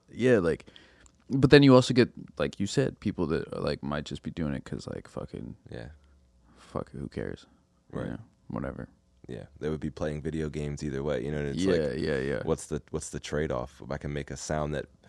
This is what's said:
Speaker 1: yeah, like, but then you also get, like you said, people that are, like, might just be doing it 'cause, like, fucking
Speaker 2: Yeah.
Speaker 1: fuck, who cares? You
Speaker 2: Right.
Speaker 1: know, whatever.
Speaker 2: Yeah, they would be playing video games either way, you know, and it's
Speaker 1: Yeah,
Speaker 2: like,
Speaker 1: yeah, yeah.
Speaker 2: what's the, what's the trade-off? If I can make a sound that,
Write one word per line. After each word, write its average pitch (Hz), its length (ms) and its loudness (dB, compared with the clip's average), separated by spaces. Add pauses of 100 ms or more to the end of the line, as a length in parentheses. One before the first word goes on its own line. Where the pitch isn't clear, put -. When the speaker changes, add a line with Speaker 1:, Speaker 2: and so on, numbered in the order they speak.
Speaker 1:
yeah, 113 300 4
like, 82 280 0 (640)
but 135 200 4
then 143 140 12
you 135 100 12
also 127 200 8
get, 117 180 6 (260)
like - 220 -2
you 101 80 0
said, - 320 -2
people 90 280 -2
that 78 240 -2
are, 50 80 -6
like, 73 220 -2
might 73 220 -6
just - 180 -10
be - 80 -6
doing 76 240 -4
it 65 100 -8
'cause, - 220 -10
like, - 220 -12
fucking - 480 -12 (120)
Speaker 2:
Yeah. 58 200 -12 (680)
Speaker 1:
fuck, - 360 -10
who 67 160 -10
cares? - 380 -8 (460)
You - 60 -8
Speaker 2:
Right. 62 120 -6
Speaker 1:
know, 58 80 -10 (320)
whatever. - 380 -8 (380)
Speaker 2:
Yeah, 53 200 -12 (120)
they 71 100 -4
would 78 120 -4
be 80 100 -4
playing 76 320 -6
video 78 260 -4
games 73 360 -6
either 69 180 -4
way, 69 220 -2
you 71 80 -4
know, 76 60 -2
and 73 100 -2
it's 69 160 -4
Speaker 1:
Yeah, 95 80 4
Speaker 2:
like, 73 260 0
Speaker 1:
yeah, 76 220 0
yeah. 67 240 -2
Speaker 2:
what's 78 220 -2
the, 76 240 -6
what's 78 200 -6
the 73 100 -8
trade-off? 71 600 -4
If 65 80 -16
I 71 60 -4
can 73 160 -6
make 71 180 -6
a 69 60 -8
sound 76 380 -4
that, 69 120 -6 (220)